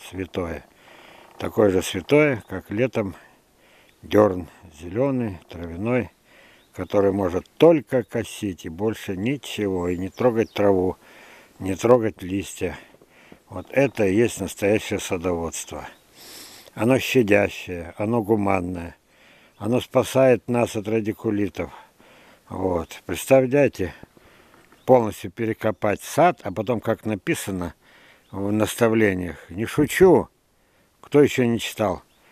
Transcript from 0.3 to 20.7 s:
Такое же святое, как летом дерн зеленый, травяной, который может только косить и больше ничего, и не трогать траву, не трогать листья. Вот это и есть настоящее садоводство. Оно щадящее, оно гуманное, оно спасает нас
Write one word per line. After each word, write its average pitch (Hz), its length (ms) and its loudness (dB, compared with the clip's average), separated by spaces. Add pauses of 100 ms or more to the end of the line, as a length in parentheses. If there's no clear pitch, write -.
Такое 101 320 2
же 92 120 2
святое, 139 680 0
как - 200 -10
летом 101 460 -4 (840)
дерн 98 480 2 (280)
зеленый, 113 680 -4
травяной, 90 640 -4 (640)
который 98 400 0
может 90 440 -2
только 143 460 4
косить 104 640 -6
и 92 40 -10
больше 101 460 -6
ничего, 98 720 -4
и 90 100 -2
не 92 120 -6
трогать 113 420 0
траву, 95 460 2 (640)
не 95 180 -4
трогать 117 460 4
листья. 92 540 -6 (680)
Вот 92 240 -14
это 120 340 0
и 95 100 2
есть 110 260 0
настоящее 101 580 -2
садоводство. 82 880 -6 (920)
Оно 117 220 2
щадящее, 98 960 0
оно 113 260 -2
гуманное, 95 760 -2 (600)
оно 113 220 -2
спасает 127 720 2
нас 120 260 0